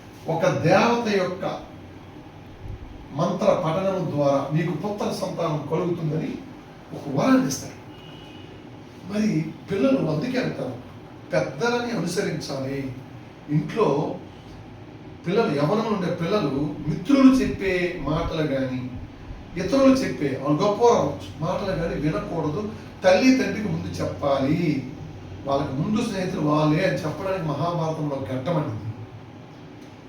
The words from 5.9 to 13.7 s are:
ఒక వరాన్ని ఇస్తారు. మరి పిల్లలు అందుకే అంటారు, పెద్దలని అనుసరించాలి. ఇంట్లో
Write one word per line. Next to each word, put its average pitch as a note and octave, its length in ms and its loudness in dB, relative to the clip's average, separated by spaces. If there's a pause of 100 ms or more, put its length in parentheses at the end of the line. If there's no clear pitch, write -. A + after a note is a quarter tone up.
ఒక D3 260 -2
వరాన్ని C4 260 6
ఇస్తారు. - 340 -6 (1300)
మరి F3+ 320 2 (260)
పిల్లలు B3+ 260 4
అందుకే D#3+ 440 0
అంటారు, C#3 340 -4 (580)
పెద్దలని A#3+ 580 0
అనుసరించాలి. C#3 1040 -2 (540)
ఇంట్లో D#3 640 2 (1120)